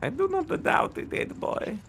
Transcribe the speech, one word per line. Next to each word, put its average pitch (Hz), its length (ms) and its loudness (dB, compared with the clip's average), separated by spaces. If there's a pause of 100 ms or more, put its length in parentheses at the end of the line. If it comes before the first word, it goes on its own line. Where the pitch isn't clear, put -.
I - 80 0
do 320 200 0
not 370 340 0
doubt - 340 4
it, - 120 -6
dead - 300 -4
boy. - 500 -2